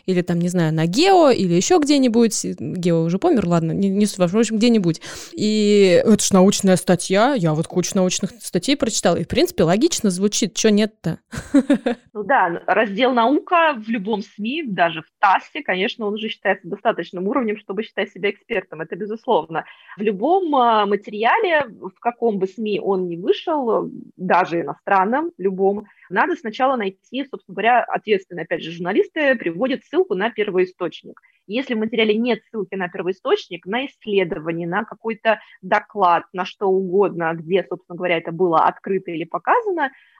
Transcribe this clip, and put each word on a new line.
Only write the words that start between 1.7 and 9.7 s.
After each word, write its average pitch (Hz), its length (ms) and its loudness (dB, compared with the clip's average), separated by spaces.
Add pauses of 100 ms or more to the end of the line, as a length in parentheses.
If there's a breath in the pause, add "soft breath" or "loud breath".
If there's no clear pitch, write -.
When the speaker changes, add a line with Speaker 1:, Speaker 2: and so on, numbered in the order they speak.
Speaker 1:
где-нибудь». 254 680 2 (140)
Гео 170 440 0
уже 170 160 0
помер, 262 280 2
ладно, 165 260 0
не, 196 160 0
не 202 180 2
суть - 120 -6
важно, 180 200 0
в - 20 4
общем, 226 160 0
где-нибудь. 208 440 2 (320 loud breath)
И 208 720 4
это 208 180 4
ж - 100 0
научная 190 440 6
статья, 196 580 2
я 165 200 0
вот 160 120 -2
кучу - 280 -2
научных 185 360 0 (100)
статей 262 360 -2
прочитал. 196 400 0
И, 165 80 -2
в - 40 -16
принципе, 247 340 2
логично 208 480 2